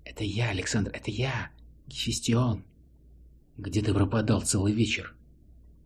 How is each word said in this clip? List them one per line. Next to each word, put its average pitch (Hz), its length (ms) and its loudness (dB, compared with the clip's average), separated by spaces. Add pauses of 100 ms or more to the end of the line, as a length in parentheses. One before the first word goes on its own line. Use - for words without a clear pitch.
"Это - 200 -8
я, 107 240 -2
Александр, 98 460 -2
это - 160 -8
я, 120 400 -4 (360)
Гефестион. 117 800 0 (920)
Где 101 260 -2
ты 101 100 2
пропадал 101 480 4
целый 101 320 2
вечер?" - 420 0 (720)